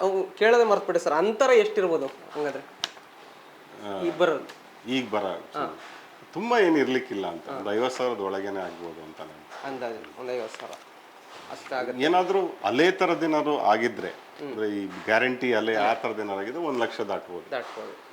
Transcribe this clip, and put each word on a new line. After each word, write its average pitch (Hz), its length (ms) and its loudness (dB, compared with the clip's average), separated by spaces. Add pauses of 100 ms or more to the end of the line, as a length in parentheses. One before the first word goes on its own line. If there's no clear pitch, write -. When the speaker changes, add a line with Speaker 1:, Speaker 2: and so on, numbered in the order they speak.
Speaker 1:
ಅವು 190 360 0
ಕೇಳೋದೇ 233 280 6
ಮರ್ತ್ಬಿಟ್ಟೆ 190 400 2
ಸರ್, 160 80 2
ಅಂತರ 214 380 4
ಎಷ್ಟಿರ್ಬೋದು 196 560 4
ಹಂಗಾದ್ರೆ 139 560 -6 (1300)
Speaker 2:
ಆ, 190 140 -6
Speaker 1:
ಈಗ 170 140 -2
ಬರೋದು? 156 480 -2 (240)
Speaker 2:
ಈಗ 123 220 -2
ಬರ 101 140 0
Speaker 1:
ಹಾ. 95 540 -6 (540)
Speaker 2:
ತುಂಬಾ 233 260 2
ಏನ್ 170 200 6
ಇರ್ಲಿಕ್ಕಿಲ್ಲ 123 480 0
ಅಂತ, 85 240 -8
Speaker 1:
ಹಾ. 139 60 -8
Speaker 2:
ಒಂದು 104 160 -4
ಐವತ್ತು 127 260 0
ಸಾವಿರದ 123 220 -2
ಒಳಗೇನೆ 98 400 -4
ಆಗ್ಬೋದು 85 440 -10
ಅಂತ 78 160 -16
ನಾನು 78 460 -16
Speaker 1:
ಅಂದಾಜು 117 540 -10
ಒಂದು 127 120 -6
ಐವತ್ತು 113 280 -6
ಸಾವಿರ - 140 -12 (760)
ಅಷ್ಟಾಗುತ್ತೆ. 127 520 -4
Speaker 2:
ಏನಾದ್ರೂ 180 640 2
ಅಲೆ 135 260 6
ಥರದ್ದು 175 360 2
ಏನಾದ್ರು 151 340 2
ಆಗಿದ್ರೆ, 107 480 2
Speaker 1:
ಹ್ಮ್. - 420 -12
Speaker 2:
ಅಂದ್ರೆ 107 200 -2
ಈ 101 160 -2
ಗ್ಯಾರಂಟಿ 117 680 2
ಅಲೆ 110 220 2
Speaker 1:
ಹಾ. 104 140 4
Speaker 2:
ಆ 117 40 2
ಥರದ್ದು 113 280 -2
ಏನಾರು 98 180 -4
ಆಗಿದ್ರೆ 127 220 -6
ಒಂದ್ 143 160 -2
ಲಕ್ಷ 117 220 -2
ದಾಟ್ಬೋದು. 90 500 -6
Speaker 1:
ದಾಟ್ಬೋದು. 107 640 -10